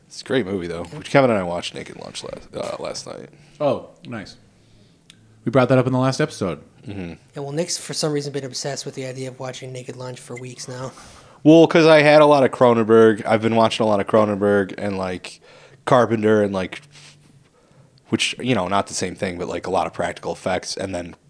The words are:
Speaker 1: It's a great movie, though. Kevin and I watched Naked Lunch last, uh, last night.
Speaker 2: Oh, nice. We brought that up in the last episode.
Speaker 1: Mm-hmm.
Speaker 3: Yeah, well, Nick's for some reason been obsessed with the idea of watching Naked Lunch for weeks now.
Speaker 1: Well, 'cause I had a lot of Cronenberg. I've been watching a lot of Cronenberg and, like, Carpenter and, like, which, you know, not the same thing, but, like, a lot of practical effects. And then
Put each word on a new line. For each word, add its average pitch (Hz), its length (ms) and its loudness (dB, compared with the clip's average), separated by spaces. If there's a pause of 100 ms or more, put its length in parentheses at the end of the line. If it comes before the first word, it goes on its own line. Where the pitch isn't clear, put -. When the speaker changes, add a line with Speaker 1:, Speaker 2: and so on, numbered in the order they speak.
Speaker 1:
It's - 140 -20
a - 40 -18
great 127 200 0
movie, 90 220 -6
though. 85 180 -8 (180)
Kevin 135 260 2
and 110 100 2
I 92 40 -2
watched 85 320 -8
Naked - 260 -16
Lunch - 220 -14
last, - 320 -16
uh, - 260 -10
last - 240 -12
night. - 240 -16 (300)
Speaker 2:
Oh, 147 300 -2 (160)
nice. 120 300 -14 (1120)
We 120 60 -6
brought 123 180 2
that 131 80 4
up 127 100 2
in 131 60 -2
the 127 60 0
last 131 200 -2
episode. 95 420 -4 (260)
Speaker 1:
Mm-hmm. 98 220 -10 (260)
Speaker 3:
Yeah, 147 60 -12
well, 139 100 -10
Nick's 165 260 -6
for - 160 -12
some 156 200 -4
reason 143 200 -6
been 139 120 -8
obsessed 135 400 -10
with 139 100 -12
the 131 100 -10
idea 131 240 -10
of 123 100 -16
watching 127 320 -12
Naked 127 240 -14
Lunch 127 240 -14
for - 180 -16
weeks 123 300 -16
now. 127 240 -12 (520)
Speaker 1:
Well, 160 240 8
'cause 160 180 4
I 156 160 8
had 151 200 8
a 151 40 8
lot 147 180 6
of 120 80 2
Cronenberg. 113 760 6
I've 110 160 2
been 113 140 0
watching 113 300 2
a - 20 2
lot 104 140 2
of 95 60 -6
Cronenberg 101 720 2
and, 98 200 -6
like, 92 420 -10 (460)
Carpenter 110 580 4
and, 101 100 -2
like, 95 280 -8 (1300)
which, - 300 -2
you 123 160 -2
know, 92 120 -2
not 98 200 0
the - 60 -14
same 90 220 -6
thing, 90 220 -6
but, 85 100 -8
like, 85 200 -8
a - 20 -6
lot 90 180 0
of 82 60 -12
practical 85 400 -6
effects. 90 420 -6
And 95 180 -8
then 87 220 -10 (140)